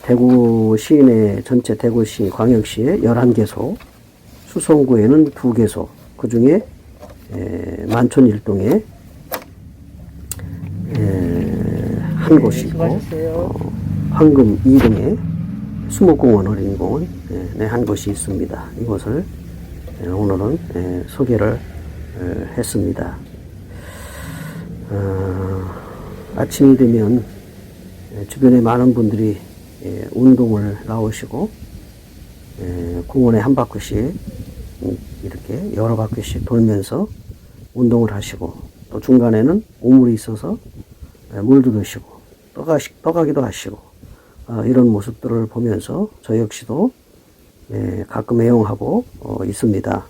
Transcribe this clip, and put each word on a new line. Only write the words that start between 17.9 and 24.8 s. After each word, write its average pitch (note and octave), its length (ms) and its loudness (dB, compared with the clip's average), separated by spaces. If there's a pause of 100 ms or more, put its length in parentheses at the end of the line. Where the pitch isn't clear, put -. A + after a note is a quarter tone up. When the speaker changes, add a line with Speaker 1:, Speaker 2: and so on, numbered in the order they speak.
Speaker 1:
있습니다. - 560 -6 (160)
이곳을, A2+ 420 -4 (800)
에, F2+ 60 -8
오늘은, G2+ 500 -2 (180)
에, F2+ 300 -4
소개를 A#2 540 0 (1000)
했습니다. - 600 -4 (1700)